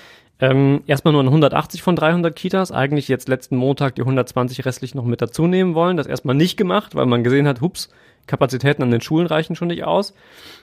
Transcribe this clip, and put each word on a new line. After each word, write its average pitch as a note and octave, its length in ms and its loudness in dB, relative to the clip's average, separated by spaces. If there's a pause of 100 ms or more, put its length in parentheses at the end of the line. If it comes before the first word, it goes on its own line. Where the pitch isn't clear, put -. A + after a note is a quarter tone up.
(400)
Ähm, C#3 480 4
erstmal D3+ 260 2
nur D3 80 4
an C3 80 2
hundertachtzig D3 540 2
von F3+ 120 2
dreihundert E3 400 0
Kitas, F#3 360 -2
eigentlich C#3 360 -2
jetzt B2+ 220 -2
letzten C3 260 -4
Montag C3+ 400 0
die C3 80 -4
hundertzwanzig B2+ 640 -2
restlich C3 300 -6
noch B2+ 100 -6
mit A#2+ 160 -2
dazu D#3 260 -2
nehmen F#3 280 2
wollen. F3 220 2
Das C#3+ 100 -4
erstmal C3 280 -2
nicht E3 220 2
gemacht, G3 380 -2
weil C3+ 100 2
man A#2+ 180 2
gesehen C#3 240 2
hat, B2+ 140 -2
hups, - 280 -6 (380)
Kapazitäten C#3 560 0
an B2 80 2
den A#2 100 2
Schulen E3 260 -2
reichen D#3+ 280 -4
schon F3 120 -6
nicht E3+ 160 -6
aus. F3+ 320 -2 (480)